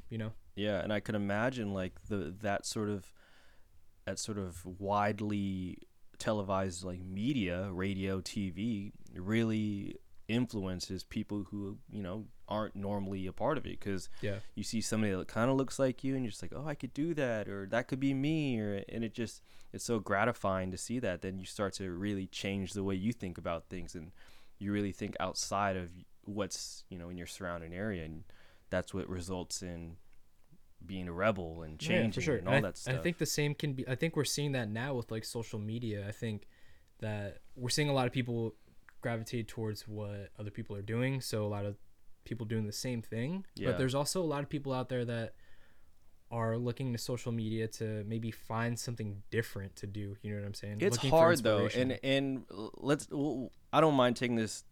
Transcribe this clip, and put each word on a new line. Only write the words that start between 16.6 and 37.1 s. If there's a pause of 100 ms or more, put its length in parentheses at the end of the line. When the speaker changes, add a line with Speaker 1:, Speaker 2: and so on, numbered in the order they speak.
Speaker 2:
I
could
do
that,"
or,
"That
could
be
me,"
or,
and
it
just, (300)
it's
so
gratifying
to
see
that.
Then
you
start
to
really
change
the
way
you
think
about
things,
and (460)
you
really
think
outside
of (320)
what's,
you
know,
in
your
surrounding
area,
and (460)
that's
what
results
in (920)
being
a
rebel
and
Speaker 1:
Yeah,
for
Speaker 2:
changing
Speaker 1:
sure.
Speaker 2:
and
Speaker 1:
And
Speaker 2:
all
Speaker 1:
I
Speaker 2:
that
Speaker 1:
th-,
Speaker 2:
stuff.
Speaker 1:
I
think
the
same
can
be,
I
think
we're
seeing
that
now
with,
like,
social
media.
I
think (520)
that (120)